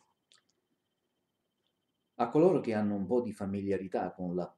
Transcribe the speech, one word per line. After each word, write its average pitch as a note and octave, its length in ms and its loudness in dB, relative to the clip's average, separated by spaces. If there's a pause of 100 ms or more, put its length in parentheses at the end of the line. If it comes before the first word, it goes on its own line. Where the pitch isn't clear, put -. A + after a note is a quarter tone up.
(2250)
A A#2+ 120 0
coloro D#3 320 6
che A#2 140 -2
hanno G#2 220 0
un G2 100 -4
po' B2 160 2
di G#2+ 100 -6
familiarità G2 800 -4
con F2+ 240 -6
la F2 220 -4